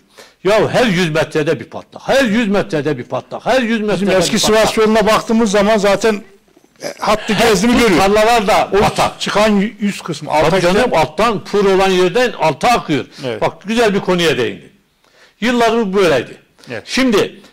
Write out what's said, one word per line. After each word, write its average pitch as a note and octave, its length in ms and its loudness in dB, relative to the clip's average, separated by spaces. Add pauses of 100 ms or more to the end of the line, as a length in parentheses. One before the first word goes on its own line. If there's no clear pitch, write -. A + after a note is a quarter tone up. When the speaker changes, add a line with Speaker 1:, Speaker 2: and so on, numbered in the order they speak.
(440)
Speaker 1:
Ya F#3 260 2
her A3 160 2
yüz F3+ 240 0
metrede D3+ 500 -2
bir A2 60 -16
patlak, - 420 -14
her C4 160 2
yüz A3+ 240 0
metrede D#3 500 -2
bir B2 60 -10
patlak, - 420 -10
her B3+ 160 0
yüz A3+ 200 -2
metrede G#3 120 -2
Speaker 2:
Bizim F#3+ 160 -2
Speaker 1:
bir F#3+ 60 2
Speaker 2:
eski E3+ 160 0
Speaker 1:
patlak. G#3 100 0
Speaker 2:
Sivas G#3+ 360 2
yoluna A3 280 2
baktığımız A3 460 0
zaman G#3 260 2
zaten, G3+ 460 0 (600)
e, - 160 -10
hattı G#3+ 340 -2
Speaker 1:
Hep F3+ 160 0
Speaker 2:
gezdiğimi A3 280 2
Speaker 1:
bu C4 40 2
Speaker 2:
görüyorum. G3 320 2
Speaker 1:
tarlalar G#3+ 340 2
da F3+ 260 2
Speaker 2:
O G3 80 2
Speaker 1:
batak. D#3 400 -2
Speaker 2:
çıkan G#3 300 0
yü-, G#3 280 -2
üst G3+ 240 -6
kısmı, D3+ 260 -10
Speaker 1:
Tabii D#3 160 2
Speaker 2:
alta F3+ 160 2
Speaker 1:
canım, F#3 240 2
Speaker 2:
giden G3 120 -2
Speaker 1:
alttan, G3+ 460 -2
pur G3+ 220 0
olan F#3+ 240 2
yerden F#3 420 0
alta D#3 380 -2
akıyor. D3 360 -2 (200)
Speaker 2:
Evet. A#2 160 -6
Speaker 1:
Bak, - 240 -4
güzel A3+ 280 0
bir G3 60 -2
konuya E3+ 380 0
değindin. G#2+ 340 -6 (720)
Yıllarımız A#3 520 0
böyleydi. D#3+ 440 0 (340)
Speaker 2:
Evet. A2 140 -10
Speaker 1:
Şimdi A3+ 540 -2 (140)